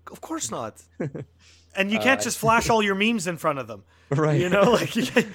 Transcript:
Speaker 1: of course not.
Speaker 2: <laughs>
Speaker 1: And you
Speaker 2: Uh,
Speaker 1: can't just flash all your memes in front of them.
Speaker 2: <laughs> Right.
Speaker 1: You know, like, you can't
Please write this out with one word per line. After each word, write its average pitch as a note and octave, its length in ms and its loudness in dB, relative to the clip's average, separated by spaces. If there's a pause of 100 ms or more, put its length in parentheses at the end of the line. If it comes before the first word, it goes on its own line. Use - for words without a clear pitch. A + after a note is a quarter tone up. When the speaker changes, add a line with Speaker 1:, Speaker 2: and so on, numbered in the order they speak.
(100)
Speaker 1:
of - 100 -18
course - 300 -10
not. B2 320 -10 (160)
Speaker 2:
<laughs> D#3 120 -6 (640)
Speaker 1:
And G3 160 0
you A3 60 0
Speaker 2:
Uh, G#3+ 40 -2
Speaker 1:
can't B3+ 180 2
just - 180 -4
flash A3+ 300 2
all A3+ 140 4
your G3 140 0
memes G#3 320 0
in E3+ 80 -4
front D3 240 -2
of A#2 80 -10
them. G#2 160 -14 (260)
Speaker 2:
<laughs> - 0 -
Right. D3+ 300 2
Speaker 1:
You F3 80 0
know, G3+ 240 6
like, - 240 0
you - 100 0
can't A3 280 2